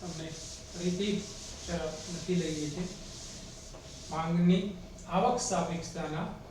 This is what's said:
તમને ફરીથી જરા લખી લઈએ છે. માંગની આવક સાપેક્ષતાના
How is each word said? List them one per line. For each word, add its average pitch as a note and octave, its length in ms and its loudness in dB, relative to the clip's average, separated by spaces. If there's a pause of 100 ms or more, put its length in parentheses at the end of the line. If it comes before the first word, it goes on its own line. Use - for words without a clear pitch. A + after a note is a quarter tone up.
તમને D#3+ 280 -6 (460)
ફરીથી F3+ 500 2 (440)
જરા E3 180 0
લખી F3 480 -2
લઈએ D#3 360 2
છે. E3+ 100 -4 (1300)
માંગની F3 680 6 (320)
આવક A#3 320 6
સાપેક્ષતાના E3 840 0 (240)